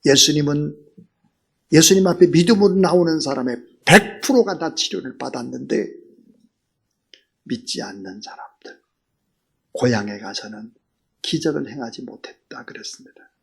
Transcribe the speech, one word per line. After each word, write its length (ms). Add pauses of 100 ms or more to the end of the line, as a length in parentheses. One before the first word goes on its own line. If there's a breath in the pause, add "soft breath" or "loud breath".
예수님은, 680 (960)
예수님 340
앞에 220
믿음으로 480
나오는 440
사람의 360 (280)
백 380
프로 220
가다 300
치료를 440
받았는데 760 (1500 soft breath)
믿지 400
않는 400
사람들, 580 (920)
고향에 460
가서는 540 (480)
기적을 500
행하지 320
못했다 600
그랬습니다. 680 (120)